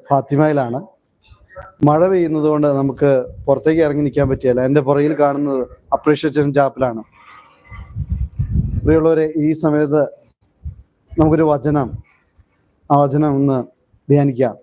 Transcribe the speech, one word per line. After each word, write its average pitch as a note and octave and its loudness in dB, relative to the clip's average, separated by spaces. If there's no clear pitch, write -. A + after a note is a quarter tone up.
ഫാത്തിമയിലാണ്. C#3 0
മഴ D3+ 4
പെയ്യുന്നത് D#3+ 0
കൊണ്ട് D3+ 0
നമുക്ക് C#3 0
പുറത്തേക്ക് D#3 2
ഇറങ്ങി D3 -2
നിൽക്കാൻ C#3 0
പറ്റിയല്ല. B2+ 0
എൻ്റെ C#3+ 2
പുറകിൽ D3 2
കാണുന്നത് C#3+ -2
അപ്രീഷിയേഷൻ D3 0
ചാപ്പലാണ്. B2+ -2
പ്രിയമുള്ളവരെ, D#3+ 2
ഈ - 2
സമയത്ത് D3+ 2
നമുക്കൊരു D#3 2
വചനം, C#3+ -2
ആ C#3+ 6
വചനം D3 0
ഒന്ന് C#3 2
ധ്യാനിക്കാം. C3 2